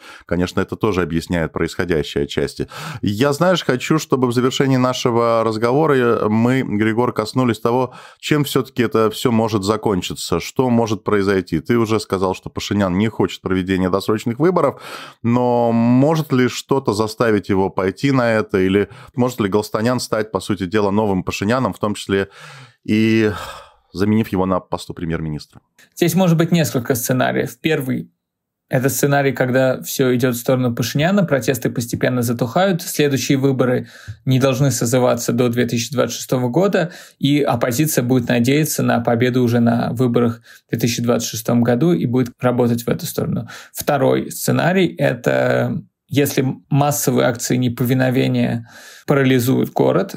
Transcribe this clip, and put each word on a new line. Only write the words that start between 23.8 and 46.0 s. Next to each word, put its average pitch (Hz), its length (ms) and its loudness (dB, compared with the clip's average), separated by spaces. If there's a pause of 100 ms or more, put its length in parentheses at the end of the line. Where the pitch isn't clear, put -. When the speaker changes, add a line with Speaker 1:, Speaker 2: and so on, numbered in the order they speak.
Speaker 1:
заменив 107 380 0
его 92 140 0
на 92 140 0
посту - 340 -8
премьер-министра? 80 680 -8 (340)
Speaker 2:
Здесь 170 180 0
может 170 240 4
быть 165 140 2
несколько 147 420 0
сценариев. 127 680 -2
Первый 135 520 -4 (640)
это 127 160 0
сценарий, 139 440 0
когда 131 500 0
всё 127 320 0
идёт 123 180 0
в 120 60 -6
сторону 127 340 0
Пашиняна, 160 500 0
протесты 135 460 0
постепенно 123 540 -2
затухают, 131 580 0
следующие 139 560 0
выборы 127 500 2 (380)
не 131 140 2
должны 135 320 2
созываться 120 600 2
до 123 180 2
две 120 180 0
тысячи 117 240 -4
двадцать 123 260 -2
шестого 123 320 -2
года, 180 420 0 (280)
и 143 240 2
оппозиция 127 600 0
будет 120 260 0
надеяться 135 520 2
на 120 180 2
победу 120 440 2
уже 120 160 2
на 117 340 2
выборах 120 480 0 (240)
в - 60 -8
две - 80 -4
тысячи 117 240 -2
двадцать 117 260 0
шестом 120 320 0
году 123 320 2
и - 140 -2
будет 120 320 0
работать 120 420 0
в - 80 -6
эту - 160 -4
сторону. - 420 -4 (260)
Второй 135 580 0
сценарий — 156 560 0 (100)
это 127 840 0 (300)